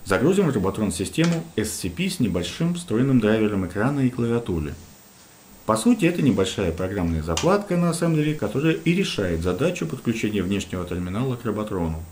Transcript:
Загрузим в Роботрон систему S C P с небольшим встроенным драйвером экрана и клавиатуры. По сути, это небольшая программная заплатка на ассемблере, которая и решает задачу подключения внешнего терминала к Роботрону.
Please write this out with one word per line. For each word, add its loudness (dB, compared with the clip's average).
Загрузим 4
в 0
Роботрон 0
систему 0
S 0
C -6
P -2
с -4
небольшим -2
встроенным 2
драйвером 2
экрана 0
и 4
клавиатуры. -2
По 2
сути, 4
это 2
небольшая 2
программная -2
заплатка 0
на 2
ассемблере, 0
которая 0
и 2
решает 0
задачу 0
подключения -2
внешнего -2
терминала -4
к -10
Роботрону. -2